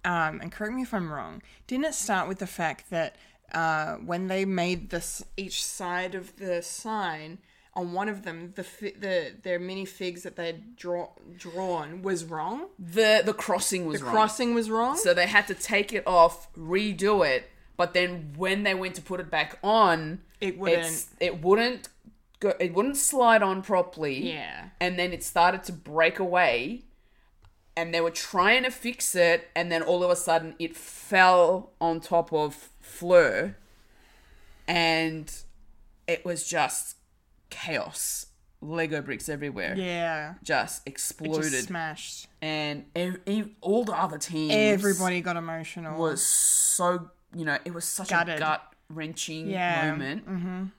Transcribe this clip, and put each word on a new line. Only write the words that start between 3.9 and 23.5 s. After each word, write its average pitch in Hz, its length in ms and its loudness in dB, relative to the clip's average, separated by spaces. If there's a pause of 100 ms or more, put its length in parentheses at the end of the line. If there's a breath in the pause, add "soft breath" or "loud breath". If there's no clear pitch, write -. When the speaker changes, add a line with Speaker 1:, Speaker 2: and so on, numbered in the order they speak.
Speaker 1:
when 175 320 -6
they 190 160 0
made 180 460 -2
this, - 320 -6 (140)
each 190 280 -6
side 180 520 -6
of 180 220 -12
the 180 240 -2
sign, 175 760 -6 (360 soft breath)
on 175 180 -6
one 196 160 -2
of 196 140 -8
them, 170 340 -12
the 185 80 -10
fi-, - 340 -12
the, 175 340 -2 (100)
their 175 180 -4
minifigs 185 600 -8
that - 140 -12
they'd 170 400 -10
draw-, 175 340 -6 (260)
drawn 175 680 -6
was 180 220 -2
wrong? 170 420 -6 (120)
Speaker 2:
The, 214 460 4
the 208 100 0
crossing 190 520 -2
was 151 140 -2
Speaker 1:
The 135 60 -6
Speaker 2:
wrong. 220 80 0
Speaker 1:
crossing 220 400 2
was 220 160 0
wrong? 240 260 0
Speaker 2:
So 381 160 4
they 175 140 4
had 208 220 4
to 190 60 -4
take 208 380 -2
it 202 140 -4
off, 170 480 4
redo 190 720 2
it, 127 220 0 (260 soft breath)
but 175 180 0
then 175 420 0
when 190 260 0
they 196 120 2
went 185 220 -6
to 170 60 -12
put 185 180 -6
it 160 100 -10
back 151 320 -2
on, 185 580 6 (200)
Speaker 1:
It 196 180 -2
wouldn't. 170 280 2
Speaker 2:
it's, 160 220 -6 (120)
it 175 220 -2
wouldn't 226 460 4 (520)
go, 196 180 2
it 175 140 -2
wouldn't 254 240 0
slide 233 460 6
on 190 200 0